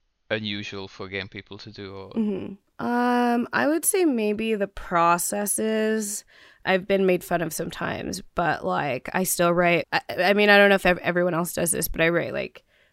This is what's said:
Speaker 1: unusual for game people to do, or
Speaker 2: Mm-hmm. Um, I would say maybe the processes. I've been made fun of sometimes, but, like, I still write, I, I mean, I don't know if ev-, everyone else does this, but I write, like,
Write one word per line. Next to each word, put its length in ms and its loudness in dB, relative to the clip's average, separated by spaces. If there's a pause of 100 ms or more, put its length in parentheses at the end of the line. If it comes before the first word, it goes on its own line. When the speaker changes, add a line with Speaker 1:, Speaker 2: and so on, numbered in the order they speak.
(300)
Speaker 1:
unusual 580 -6
for 220 -14
game 180 -6
people 300 -16
to 140 -18
do, 220 -14
or 180 -14
Speaker 2:
Mm-hmm. 420 -4 (320)
Um, 640 0
I 160 0
would 160 0
say 220 2
maybe 500 0
the 120 -2
processes. 1600 0 (420)
I've 220 0
been 180 4
made 180 4
fun 180 -2
of 120 -6
sometimes, 680 -6 (140)
but, 300 0
like, 480 -4
I 100 0
still 300 2
write, 380 2
I, 100 0 (160)
I 160 4
mean, 160 4
I 80 10
don't 120 8
know 60 6
if 100 2
ev-, 140 4
everyone 340 0
else 200 -2
does 180 0
this, 160 -4
but 140 -2
I 80 4
write, 240 -2
like, 300 -8 (300)